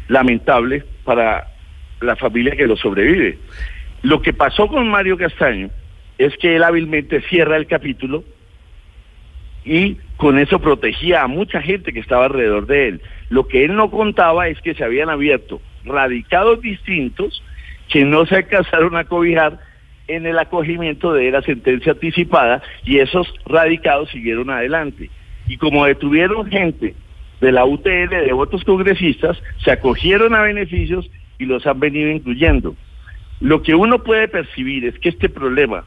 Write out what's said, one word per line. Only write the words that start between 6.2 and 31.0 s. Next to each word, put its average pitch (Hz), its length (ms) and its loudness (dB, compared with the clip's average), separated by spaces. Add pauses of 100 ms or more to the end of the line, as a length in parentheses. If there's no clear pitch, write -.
que 170 180 2
él 165 80 4
hábilmente 156 680 0
cierra 156 260 2
el 156 120 -2
capítulo 143 560 -4 (1400)
y 180 340 0 (200)
con 139 220 4
eso 156 200 2
protegía 147 640 2
a 131 60 0
mucha 160 340 -4
gente 175 320 -4
que 117 60 -10
estaba 123 260 2
alrededor 113 400 0
de 139 240 2
él. 87 120 -8 (280)
Lo 127 180 2
que 131 160 2
él 170 120 2
no 214 160 2
contaba 190 560 2
es 156 140 -6
que 165 120 -6
se 151 100 -8
habían 131 260 0
abierto 143 520 0 (240)
radicados 143 760 0
distintos 190 840 -6 (460)
que 143 140 4
no 151 220 4
se 190 120 2
alcanzaron 175 600 0
a 165 80 -2
cobijar 165 540 2 (480)
en 165 180 -8
el 165 140 0
acogimiento 165 760 -2
de 127 180 2
la 135 100 0
sentencia 131 520 -2
anticipada 156 680 0 (240)
y 135 120 2
esos 170 360 0 (120)
radicados 160 640 0
siguieron 117 400 -6
adelante. 135 600 -6 (380)
Y - 100 -6
como 147 280 2
detuvieron 170 640 2
gente 170 460 -2 (460)
de 131 100 4
la 127 140 4
U 139 120 2
T 180 260 0
L, 180 120 -4
de 143 180 0
otros 147 300 -2
congresistas, 180 760 0 (260)
se 143 80 4
acogieron 190 640 2
a 214 60 4
beneficios 180 680 -2 (280)